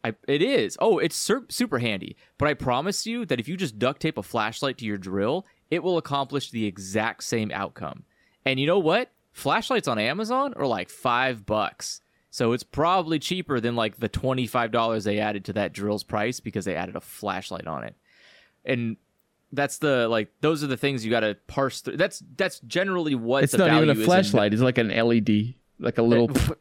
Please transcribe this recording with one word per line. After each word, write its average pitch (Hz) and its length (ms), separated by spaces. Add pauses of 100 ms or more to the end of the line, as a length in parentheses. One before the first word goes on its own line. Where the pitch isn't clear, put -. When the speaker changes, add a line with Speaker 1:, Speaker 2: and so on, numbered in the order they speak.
Speaker 1:
I, 113 100 (140)
it 147 140
is. 202 380
Oh, 208 180
it's - 180
sur-, 247 320
super 233 320
handy. 104 360 (220)
But 143 80
I 151 80
promise 143 500
you 233 220
that 123 140
if 107 80
you 185 80
just 123 240
duct 127 200
tape 160 160
a 107 60
flashlight 117 560
to 117 60
your 104 140
drill, 98 460 (280)
it 165 100
will 175 160
accomplish 139 540
the 110 140
exact 101 580
same 110 260
outcome. - 540 (400)
And 135 160
you 143 80
know 185 100
what? 190 320 (220)
Flashlights 208 540
on 117 120
Amazon 220 560
are, - 120
like, 101 220
five 120 580
bucks. - 540 (300)
So 117 220
it's 123 100
probably 160 560
cheaper 151 420
than, 120 160
like, 110 220
the 110 100
twenty-five 123 640
dollars 113 320
they 104 140
added 104 260
to 101 100
that 98 180
drill's 104 300
price 110 380
because 101 240
they 92 100
added 90 220
a - 40
flashlight 92 680
on 69 180
it. - 100 (680)
And 120 320 (560)
that's 139 260
the, 127 300
like, 110 320
those 151 240
are - 20
the 131 100
things 131 280
you 110 60
gotta 110 260 (100)
parse - 360
through. - 160
That's, - 240 (140)
that's 190 240
generally 170 540
what 123 300
Speaker 2:
It's 135 80
Speaker 1:
the - 60
Speaker 2:
not 180 100
even 156 80
a 156 40
Speaker 1:
value 156 120
is 131 80
in - 60
Speaker 2:
flashlight. 170 460
It's 113 100
like 127 160
an 113 120
L 117 220
E 117 80
D, 107 360 (220)
like - 200
a 117 40
little 117 280
Speaker 1:
It 127 300